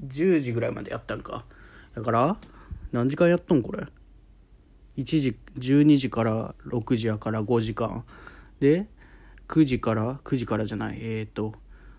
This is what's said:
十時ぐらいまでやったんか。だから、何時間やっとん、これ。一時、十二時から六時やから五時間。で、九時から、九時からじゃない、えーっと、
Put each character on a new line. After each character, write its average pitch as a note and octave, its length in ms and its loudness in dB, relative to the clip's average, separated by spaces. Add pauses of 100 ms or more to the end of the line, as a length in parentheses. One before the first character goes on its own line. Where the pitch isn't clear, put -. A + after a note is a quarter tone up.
十 D3+ 400 2
時 B2 100 -4
ぐ A#2 80 -2
ら A#2 80 -2
い - 60 -4
ま - 100 -10
で - 80 -12
や A#2+ 60 -6
っ - 80 -14
た A2 100 -8
ん A2+ 60 -12
か。 - 240 -12 (500)
だ A2+ 60 -10
か A2+ 100 -2
ら、 C3+ 260 2 (540)
何 B2 160 2
時 C#3+ 80 -2
間 F3 140 6
や F3 80 4
っ - 20 0
と - 160 2
ん、 B2 60 4
こ - 100 -6
れ。 - 160 -8 (1080)
一 C#3+ 240 0
時、 C3 160 -2 (200)
十 C3+ 260 4
二 D3 140 8
時 C3 120 -2
か A2+ 160 0
ら A2+ 300 -2 (100)
六 A#2+ 320 -2
時 A2 100 -2
や G#2+ 100 -2
か A2 140 -6
ら A2 100 -2
五 A#2 200 2
時 A2 120 -4
間。 A2+ 300 -6 (560)
で、 D#3+ 280 4 (600)
九 D#3+ 160 4
時 B2+ 160 0
か A2+ 160 0
ら、 A#2+ 300 -4
九 C#3+ 100 -4
時 A#2+ 100 -2
か G#2+ 120 -2
ら G#2+ 80 -2
じ G#2 80 -6
ゃ G#2 40 -4
な G#2+ 160 -6
い、 G#2+ 60 -12
え A2+ 220 -6
ー G#2+ 40 -8
っ - 60 -16
と、 A2 220 -6 (460)